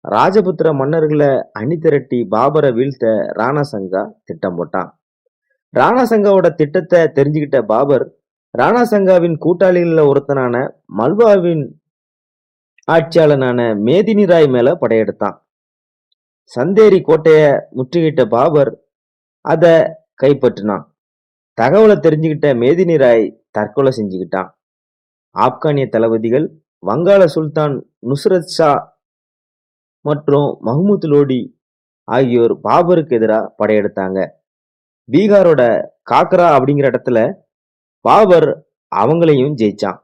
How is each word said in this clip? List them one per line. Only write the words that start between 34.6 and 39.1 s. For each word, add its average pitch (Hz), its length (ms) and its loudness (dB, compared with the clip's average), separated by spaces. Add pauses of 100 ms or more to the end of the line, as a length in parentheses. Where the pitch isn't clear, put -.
பீகாரோட 175 500 2 (500)
காக்ரா 175 440 2
அப்படிங்கிற 139 360 0
இடத்துல 120 280 -2 (840)
பாபர் 165 440 4 (460)
அவங்களையும் 147 600 0